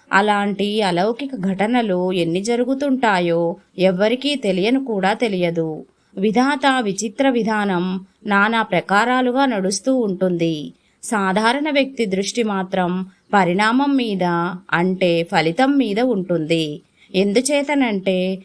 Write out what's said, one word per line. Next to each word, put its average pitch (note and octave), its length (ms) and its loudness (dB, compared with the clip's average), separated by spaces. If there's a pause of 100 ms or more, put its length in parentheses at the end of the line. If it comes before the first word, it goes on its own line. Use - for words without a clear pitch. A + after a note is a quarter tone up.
(120)
అలాంటి G3+ 680 0
అలౌకిక G#3+ 520 -2
ఘటనలు F#3+ 760 0
ఎన్ని F3 300 0
జరుగుతుంటాయో A#3 1120 0 (220)
ఎవ్వరికీ G#3+ 560 2
తెలియను A3 500 0
కూడా G3+ 280 0
తెలియదు. E3+ 720 -2 (340)
విధాత C4 640 2
విచిత్ర G#3+ 480 -2
విధానం G3+ 800 -2 (200)
నానా G#3 360 2
ప్రకారాలుగా A#3+ 840 2
నడుస్తూ G#3 500 -2
ఉంటుంది. F3 760 -2 (300)
సాధారణ A3 680 0
వ్యక్తి C4+ 360 0
దృష్టి G3 360 -2
మాత్రం F#3 640 -2 (280)
పరిణామం G#3+ 640 2
మీద, F3+ 580 -2 (180)
అంటే F3 500 2
ఫలితం F3 540 2
మీద A3 240 0
ఉంటుంది. E3 800 -2 (340)
ఎందుచేతనంటే G3+ 1300 0